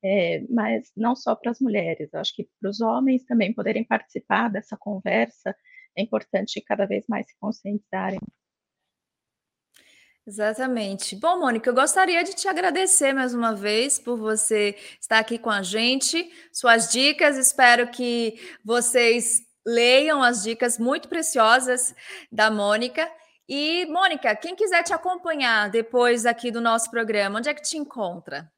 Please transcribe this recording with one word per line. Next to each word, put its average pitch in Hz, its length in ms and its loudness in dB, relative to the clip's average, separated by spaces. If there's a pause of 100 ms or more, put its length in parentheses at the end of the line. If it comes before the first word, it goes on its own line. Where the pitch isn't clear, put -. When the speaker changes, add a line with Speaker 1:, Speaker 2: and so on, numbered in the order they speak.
Speaker 1:
é, 175 460 0
mas 226 480 -2
não 233 180 0
só - 220 -2
pras 240 240 -6
mulheres. 175 540 -2
Acho 160 200 -6
que - 140 -10 (100)
pros 202 220 -6
homens 254 440 0
também 220 280 0
poderem 214 320 -2
participar - 640 -2
dessa 202 280 -8
conversa, 202 800 -4 (420)
é 190 60 -4
importante 214 600 -4
cada 202 240 -2
vez 202 200 -4
mais 208 200 -6
se - 120 -20
conscientizarem. 196 800 -6 (2000)
Speaker 2:
Exatamente. 214 880 -4
Bom, 349 240 0
Mônica, 247 280 0
eu 247 60 2
gostaria 339 480 4
de 381 120 -6
te - 120 -6
agradecer 359 680 2
mais 269 220 -2
uma 233 180 0
vez 214 460 -2
por 240 180 -6
você 214 600 0 (240)
estar - 180 2
aqui 220 200 -2
com 233 120 -4
a 202 120 0
gente, 254 680 -2 (220)
suas 226 400 4
dicas, 294 440 2
espero 240 540 4
que 240 480 -2 (260)
vocês 233 760 2 (260)
leiam 262 560 4
as 240 200 2
dicas 226 360 -2
muito 247 300 -2
preciosas 254 840 2 (360)
da 214 200 2
Mônica. 226 600 0 (380)
E, 311 380 -2
Mônica, 311 500 0
quem 339 180 -10
quiser 370 300 2
te 349 80 -4
acompanhar 320 760 0
depois 233 560 2
aqui 233 280 0
do 233 80 -6
nosso 226 300 0
programa, 208 480 -2
onde 240 100 -4
é 294 60 -2
que 294 80 -16
te - 140 -6
encontra? 180 800 -8